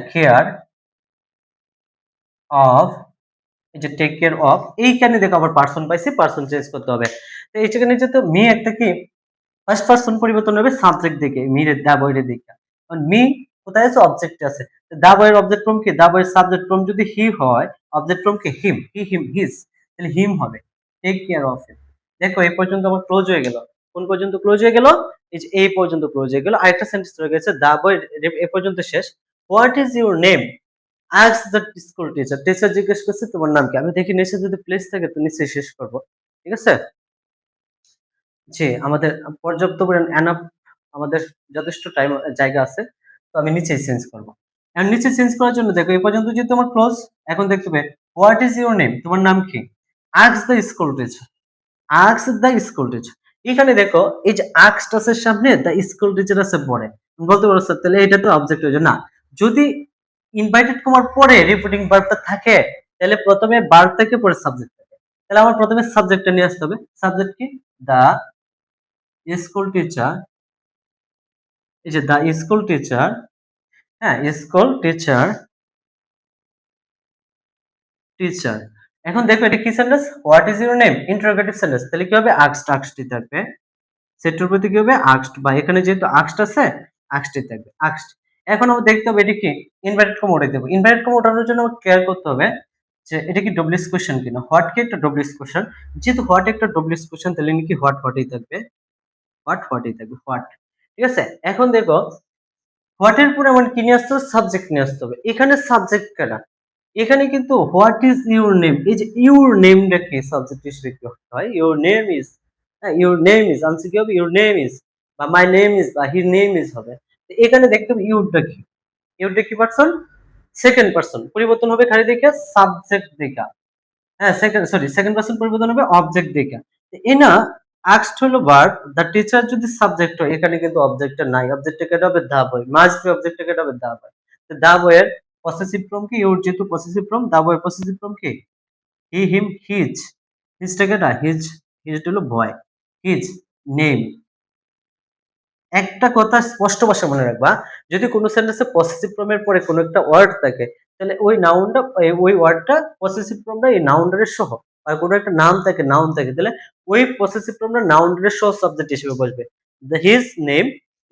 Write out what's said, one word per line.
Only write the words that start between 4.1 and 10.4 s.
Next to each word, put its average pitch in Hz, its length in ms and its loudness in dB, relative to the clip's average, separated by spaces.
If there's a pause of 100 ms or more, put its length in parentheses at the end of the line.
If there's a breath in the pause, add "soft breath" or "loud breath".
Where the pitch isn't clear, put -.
care 165 180 -2
of, 156 200 2 (200)
এইখানে 240 400 2
দেখো 190 180 2
আবার 160 160 0
পারসন 156 360 0
পাইছি, 170 220 -4
পারসন 156 360 -2
চেঞ্জ 143 240 -6
করতে 127 200 -8
হবে। 117 140 -2 (420 loud breath)
তো - 120 -10
এইখানে 240 380 0
যেহেতু 254 220 0
me 185 280 2
একটা 220 240 2
কি 220 180 -2 (800)
ফার্স্ট 214 180 -2
পারসন 240 320 2
পরিবর্তন 214 400 0